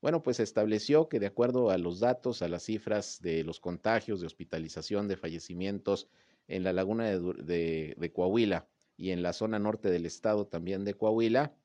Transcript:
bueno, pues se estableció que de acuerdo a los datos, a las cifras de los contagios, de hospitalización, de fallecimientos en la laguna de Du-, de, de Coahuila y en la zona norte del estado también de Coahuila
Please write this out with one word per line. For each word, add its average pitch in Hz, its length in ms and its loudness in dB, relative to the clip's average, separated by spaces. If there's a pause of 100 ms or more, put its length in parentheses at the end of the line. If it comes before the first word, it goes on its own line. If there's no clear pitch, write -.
bueno, 156 180 2
pues 127 160 0
se 117 60 4
estableció 107 640 4
que 131 100 0
de 101 60 0
acuerdo 120 460 4
a 92 80 4
los 87 200 -2
datos, 123 440 2
a 87 40 0
las 85 140 -2
cifras 107 600 -4
de 82 200 0
los 82 160 -8
contagios, 104 600 -2
de 85 80 -6
hospitalización, 82 800 -6
de 95 100 -2
fallecimientos 95 920 -4 (380)
en 92 160 -4
la 92 100 0
laguna 104 360 0
de 95 80 0
Du-, 90 160 -2
de, 82 640 -2
de 82 140 -6
Coahuila 95 560 2 (300)
y 92 140 -4
en 87 120 -2
la 87 100 0
zona 110 240 -2
norte 107 320 0
del 87 160 2
estado 104 400 0
también 95 380 -6
de 101 100 -2
Coahuila 113 720 2